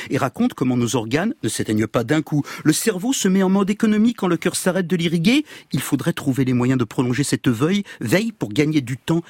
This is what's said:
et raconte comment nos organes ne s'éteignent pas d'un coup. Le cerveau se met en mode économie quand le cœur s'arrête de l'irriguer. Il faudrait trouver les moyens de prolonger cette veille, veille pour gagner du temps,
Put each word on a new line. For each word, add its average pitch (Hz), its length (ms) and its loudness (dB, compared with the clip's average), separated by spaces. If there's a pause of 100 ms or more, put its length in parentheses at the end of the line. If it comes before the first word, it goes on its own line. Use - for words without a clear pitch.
et 131 80 -2
raconte 208 360 -2
comment 127 240 0
nos 117 180 0
organes 127 380 0 (100)
ne 113 60 -2
s'éteignent 107 380 0
pas 120 160 0
d'un 151 180 2
coup. 147 220 -2 (200)
Le 156 100 4
cerveau 208 400 -2
se - 140 0
met 190 160 4
en 185 60 2
mode 196 200 2
économie 214 440 2
quand - 140 -2
le 170 100 2
cœur - 180 -2
s'arrête 180 320 0
de 185 80 0
l'irriguer. 175 500 2 (280)
Il 143 80 -2
faudrait 143 320 -2
trouver 135 320 -2
les 127 80 0
moyens 123 260 2
de 120 60 0
prolonger 123 380 -2
cette - 260 0
veille, 160 340 0 (160)
veille 208 320 0
pour - 180 -6
gagner 151 320 2
du 127 160 -6
temps, 165 320 0